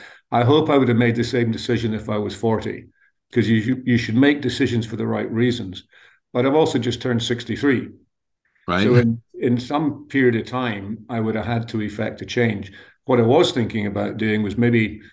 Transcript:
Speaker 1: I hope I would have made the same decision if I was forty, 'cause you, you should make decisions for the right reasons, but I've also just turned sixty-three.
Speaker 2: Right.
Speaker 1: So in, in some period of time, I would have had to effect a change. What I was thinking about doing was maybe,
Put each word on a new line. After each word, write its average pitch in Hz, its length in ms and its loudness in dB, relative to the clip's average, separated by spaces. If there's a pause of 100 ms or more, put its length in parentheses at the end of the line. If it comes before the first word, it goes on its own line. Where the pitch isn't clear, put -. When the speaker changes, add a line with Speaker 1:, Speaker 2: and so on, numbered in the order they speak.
(300)
Speaker 1:
I 117 140 2
hope 151 260 4
I 143 80 4
would 123 100 2
have 120 80 2
made 117 200 2
the 117 80 0
same 117 280 0
decision 113 400 -2
if 107 160 -8
I 107 80 -2
was 101 180 -4
forty, 110 520 -4 (460)
'cause 120 140 2
you, 113 380 2
you 120 140 2
should 113 180 -2
make 143 240 4
decisions 120 460 -2
for 113 100 -10
the 113 100 -4
right 107 240 -4
reasons, 113 540 -2 (480)
but 127 140 0
I've 139 80 2
also 156 240 2
just 120 240 -4
turned 120 200 -2
sixty-three. 120 680 -2 (800)
Speaker 2:
Right. 92 160 2
Speaker 1:
So 123 100 4
in, 117 260 2 (140)
in 120 240 0
some 147 500 -4
period 127 280 2
of 104 100 -4
time, 107 640 -6
I 120 120 -6
would 110 140 -2
have 107 120 -6
had 117 220 -4
to 110 140 -4
effect 107 400 -6
a 117 40 -14
change. 107 460 -2 (340)
What 127 120 2
I 113 40 6
was 135 300 4
thinking 107 340 -2
about 101 300 -4
doing 107 260 0
was 101 140 -6
maybe, 117 460 2 (100)